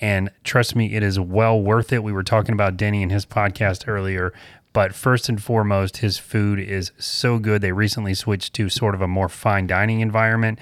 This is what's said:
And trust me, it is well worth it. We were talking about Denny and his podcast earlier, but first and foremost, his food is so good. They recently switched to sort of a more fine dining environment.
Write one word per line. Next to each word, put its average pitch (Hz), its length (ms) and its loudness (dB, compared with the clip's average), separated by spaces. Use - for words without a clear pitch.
And 101 300 0
trust - 320 0
me, 110 200 0
it 107 80 0
is 95 160 0
well 107 420 2
worth 110 320 2
it. 120 100 0
We 107 100 -4
were 95 100 -2
talking 110 300 2
about 101 240 2
Denny 104 260 0
and 90 80 0
his 101 140 0
podcast 101 640 -2
earlier, 95 460 -2
but 98 240 2
first 127 340 2
and 107 140 -2
foremost, 104 540 0
his 104 200 0
food 104 420 -2
is 95 380 -6
so - 400 -2
good. 107 240 0
They 98 120 0
recently 101 420 0
switched - 400 -4
to 101 140 -2
sort 104 260 0
of 92 60 -6
a 95 60 0
more 92 220 0
fine 98 380 0
dining 107 320 0
environment. 110 640 2